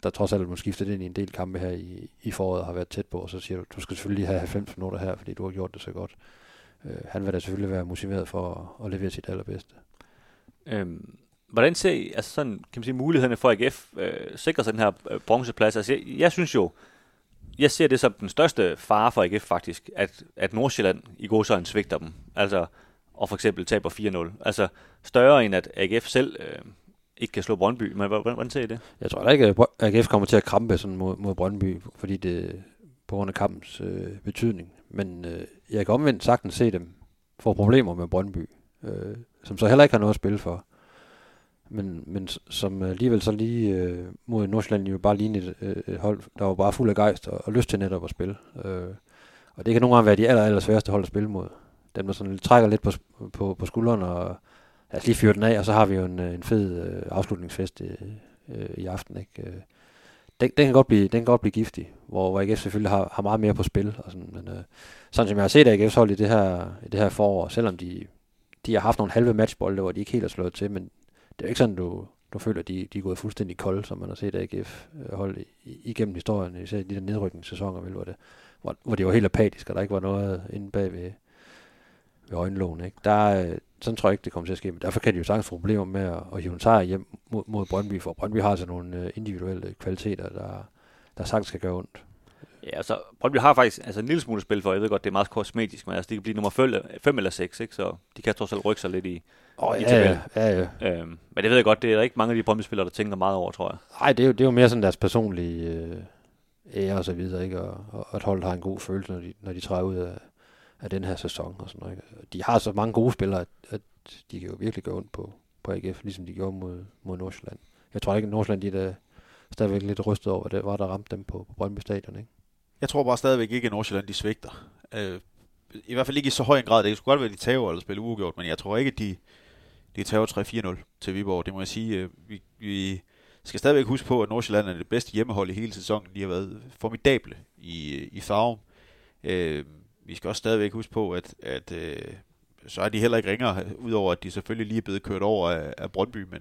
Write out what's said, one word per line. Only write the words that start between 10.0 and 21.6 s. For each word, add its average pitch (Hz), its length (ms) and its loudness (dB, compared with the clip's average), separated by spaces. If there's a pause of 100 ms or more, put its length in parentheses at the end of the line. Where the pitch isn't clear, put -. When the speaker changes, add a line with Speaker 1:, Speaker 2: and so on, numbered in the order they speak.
Speaker 2:
Øhm, 92 520 -8 (300)
hvordan 127 260 4
ser 185 160 2
I, - 220 -2
altså - 180 -6
sådan, 135 220 -4 (200)
kan 120 80 -12
man 113 40 -10
sige, 131 100 -4
mulighederne 127 420 2
for, 127 140 6
at 104 120 4
A 123 40 4
G - 60 0
F, - 240 -20
øh, 92 160 -4 (240)
sikrer - 280 0
sig 110 80 0
den 110 80 -2
her, 104 120 6 (180)
øh, 107 100 -4
bronzeplads? 113 560 2
Altså, 107 160 0
jeg, 139 140 0
jeg 143 260 4
synes 170 220 0
jo, 95 160 4 (880)
jeg 143 120 6
ser 156 180 6
det 131 120 4
som 113 200 4
den 101 80 -8
største 104 480 2
fare 110 360 4
for 110 100 4
A 90 40 4
G 98 140 -2
F - 40 -8
faktisk, - 520 -4
at, - 280 -4 (120)
at 92 160 -2
Nordsjælland 110 500 0 (160)
i 104 80 -10
gåseøjne 104 400 2